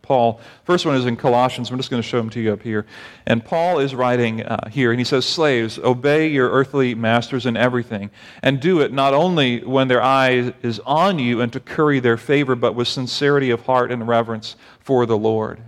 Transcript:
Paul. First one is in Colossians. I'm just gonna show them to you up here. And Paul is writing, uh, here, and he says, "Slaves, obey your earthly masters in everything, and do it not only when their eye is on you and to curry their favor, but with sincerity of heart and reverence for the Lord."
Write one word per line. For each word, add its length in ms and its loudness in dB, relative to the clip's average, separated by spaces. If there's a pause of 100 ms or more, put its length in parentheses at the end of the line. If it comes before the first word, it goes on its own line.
Paul. 380 2 (240)
First 220 0
one 80 0
is 100 0
in 120 -2
Colossians. 540 0
I'm 60 -6
just 140 -6
gonna 120 -2
show 160 -4
them 120 -4
to 100 -8
you 120 0
up 100 -6
here. 240 -4 (400)
And 180 0
Paul 360 0
is 140 -2
writing, 480 0
uh, 260 -4
here, 240 2
and 80 0
he 40 0
says, 220 0
"Slaves, 520 0
obey 500 2
your 220 2
earthly 440 0
masters 500 -2
in 120 -2
everything, 540 -2 (320)
and 180 2
do 200 2
it 120 0
not 220 2
only 500 2
when 240 0
their 140 4
eye 600 2
is 240 -4
on 320 2
you 220 0
and 120 -2
to 80 -8
curry 400 0
their 160 2
favor, 380 0
but 200 0
with 140 -2
sincerity 600 0
of 160 0
heart 240 2
and 160 -6
reverence 500 -2 (240)
for 260 2
the 120 0
Lord." 500 -2